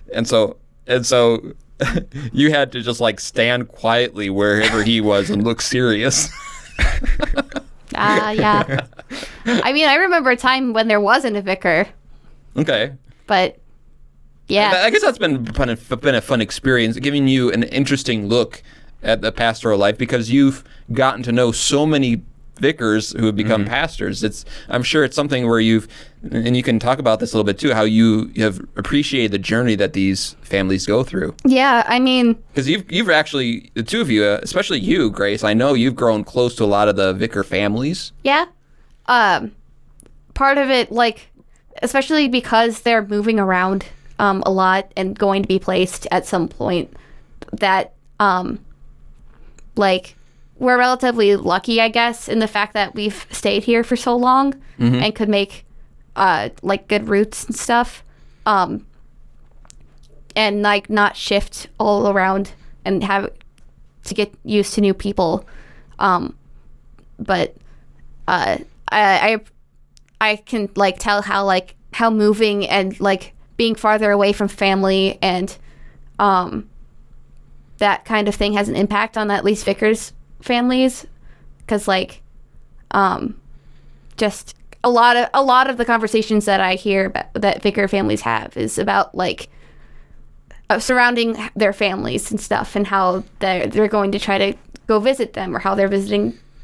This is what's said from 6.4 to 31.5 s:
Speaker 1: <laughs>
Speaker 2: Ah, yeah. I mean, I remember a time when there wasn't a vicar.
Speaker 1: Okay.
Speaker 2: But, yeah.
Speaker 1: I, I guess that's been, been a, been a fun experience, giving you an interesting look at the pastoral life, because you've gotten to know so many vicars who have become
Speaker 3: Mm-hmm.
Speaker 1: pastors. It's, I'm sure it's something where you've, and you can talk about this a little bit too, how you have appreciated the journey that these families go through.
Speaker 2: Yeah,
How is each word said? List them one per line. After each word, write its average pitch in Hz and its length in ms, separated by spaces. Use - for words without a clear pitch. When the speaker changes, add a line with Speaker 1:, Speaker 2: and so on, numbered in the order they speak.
Speaker 1:
<laughs> - 280
Speaker 2:
Ah, 214 360
yeah. 208 560
I 240 280
mean, 302 140
I 277 80
remember 339 360
a 254 40
time 254 380
when 220 140
there 208 120
wasn't 208 380
a 202 40
vicar. 190 460
Speaker 1:
Okay. 139 380
Speaker 2:
But, 185 300
yeah. 208 260
Speaker 1:
I, 185 100
I 233 40
guess 415 120
that's 294 160
been, 143 260
been 123 260
a, 117 60
been 135 180
a 110 60
fun 123 200
experience, 113 580
giving 143 280
you 127 240
an 110 120
interesting 127 640
look 113 340
at 110 180
the 110 100
pastoral 110 480
life, 104 180
because 120 340
you've 135 320
gotten 131 320
to 117 80
know 120 200
so 143 340
many 135 360
vicars 113 520
who 113 160
have 104 80
become 107 260
Speaker 3:
Mm-hmm. 101 80
Speaker 1:
pastors. 120 540
It's, 107 200
I'm - 140
sure 151 220
it's 131 120
something 135 320
where 117 120
you've, 113 280
and 120 260
you 127 60
can 117 160
talk 120 180
about 110 220
this 113 120
a 113 60
little 107 80
bit 101 140
too, 143 160
how 110 80
you 110 540
have 107 220
appreciated 131 560
the 98 60
journey 110 380
that 95 180
these 95 480
families 95 460
go 113 160
through. 175 320
Speaker 2:
Yeah, 262 420